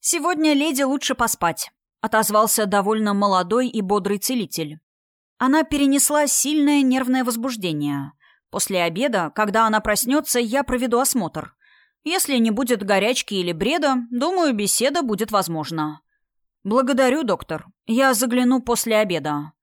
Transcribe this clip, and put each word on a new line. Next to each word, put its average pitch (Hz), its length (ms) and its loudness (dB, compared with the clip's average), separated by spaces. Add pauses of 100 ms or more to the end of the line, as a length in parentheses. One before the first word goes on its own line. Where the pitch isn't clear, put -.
"Сегодня 311 540 0
леди 277 280 0
лучше 269 320 -2
поспать", — 220 560 -2 (300)
отозвался 214 680 2
довольно 208 460 0
молодой 202 560 2
и 220 140 -4
бодрый 202 360 0
целитель. 160 600 -6 (580)
"Она 285 260 2
перенесла 285 600 2
сильное 285 560 2
нервное 254 420 2
возбуждение. 175 880 -4 (380)
После - 320 -2
обеда, 175 520 0
когда 214 320 2
она 214 140 2
проснётся, 233 600 0
я 240 220 0
проведу 247 360 0
осмотр. 226 560 -2 (500)
Если 311 340 0
не 226 120 4
будет 226 320 0
горячки 202 520 0
или 175 180 -2
бреда, 262 460 0 (120)
думаю, 294 440 0
беседа 233 480 0
будет 220 280 -2
возможна. 160 720 -4 (640)
Благодарю, 254 580 2
доктор. 180 440 -4 (200)
Я 262 280 4
загляну 247 480 2
после 226 340 0
обеда". 151 560 -2 (100)